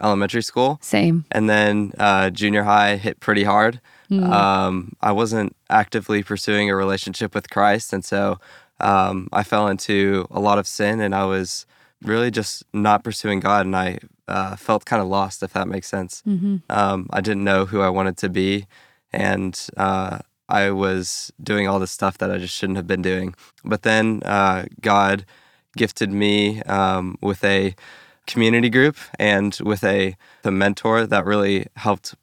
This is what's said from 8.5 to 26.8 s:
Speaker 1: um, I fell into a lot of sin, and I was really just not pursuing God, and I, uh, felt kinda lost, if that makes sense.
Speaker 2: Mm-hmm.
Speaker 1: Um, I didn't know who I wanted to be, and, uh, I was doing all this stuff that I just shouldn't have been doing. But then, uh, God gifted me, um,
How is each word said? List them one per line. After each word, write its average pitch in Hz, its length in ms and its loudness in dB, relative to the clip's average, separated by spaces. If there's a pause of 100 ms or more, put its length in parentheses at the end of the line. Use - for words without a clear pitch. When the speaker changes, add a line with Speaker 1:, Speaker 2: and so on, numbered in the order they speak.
Speaker 1:
um, 95 540 0
I 101 100 0
fell 104 240 0
into 98 640 0
a - 80 -6
lot 101 200 2
of 98 100 -4
sin, 107 320 -2
and 101 160 -2
I 98 80 0
was 95 420 -4 (340)
really 117 300 0
just 107 320 -6 (100)
not 104 300 2
pursuing 104 380 -4
God, 98 260 2
and 95 80 -2
I, 92 240 -2 (300)
uh, 95 260 -4
felt 107 300 -2
kinda 110 180 0
lost, 95 400 -2
if 95 120 -8
that 92 120 -2
makes 95 220 -8
sense. 92 360 -8
Speaker 2:
Mm-hmm. 190 340 -4 (120)
Speaker 1:
Um, 196 400 0
I 101 100 -2
didn't 101 220 -2
know 98 240 2
who 101 140 -2
I 98 80 2
wanted 95 300 0
to 98 100 -4
be, 98 400 -2 (440)
and, 98 480 -2 (160)
uh, 95 440 -2 (300)
I 101 200 2
was 95 600 -2 (120)
doing 104 260 0
all 98 100 0
this 95 120 -4
stuff - 260 -2
that 92 140 -4
I 92 80 -4
just 90 160 -8
shouldn't 95 240 -4
have 87 80 -6
been 90 160 -2
doing. 92 320 -2 (320)
But 104 160 -4
then, 110 420 2
uh, 95 400 2 (160)
God 101 460 2 (500)
gifted 107 340 -2
me, 104 520 0
um, 95 580 -2